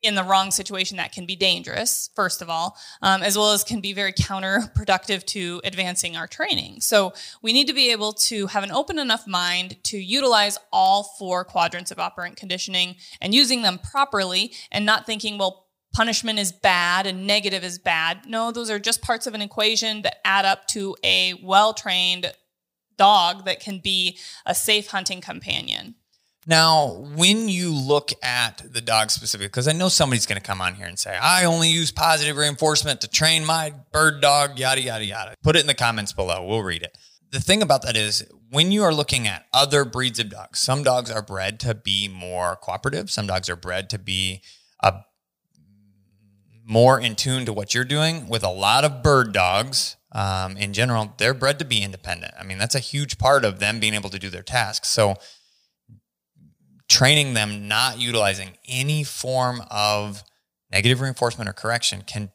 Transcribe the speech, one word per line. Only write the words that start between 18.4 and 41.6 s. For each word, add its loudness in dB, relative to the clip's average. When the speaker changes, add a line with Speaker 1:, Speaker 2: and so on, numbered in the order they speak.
Speaker 1:
those -6
are -2
just -2
parts -2
of -10
an -6
equation 0
that -4
add 2
up 0
to -4
a 2
well-trained 2
dog 6
that -4
can -10
be -2
a 0
safe 0
hunting -6
companion. -8
Speaker 2:
Now, 6
when 4
you 0
look 0
at -2
the -6
dog 2
specific, -6
'cause -2
I 2
know 0
somebody's 2
gonna -4
come -6
on -2
here -14
and -12
say, -6
"I 2
only 2
use 0
positive 0
reinforcement 0
to -8
train 2
my 0
bird 2
dog, 4
yada, 0
yada, -4
yada." -8
Put 4
it 6
in 0
the 0
comments 0
below. -2
We'll -2
read -4
it. -14
The -6
thing 2
about 4
that -2
is 0
when 2
you 4
are 4
looking 0
at -6
other 4
breeds -4
of -4
dogs, -12
some 0
dogs 2
are -4
bred -6
to -2